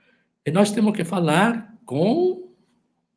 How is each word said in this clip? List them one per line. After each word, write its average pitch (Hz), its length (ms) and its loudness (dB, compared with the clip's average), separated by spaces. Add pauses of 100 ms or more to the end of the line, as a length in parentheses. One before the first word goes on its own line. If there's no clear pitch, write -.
(460)
E 143 40 -4
nós 202 200 2
temos 214 260 0
que - 80 -4
falar 185 800 0
com, 269 720 -2 (640)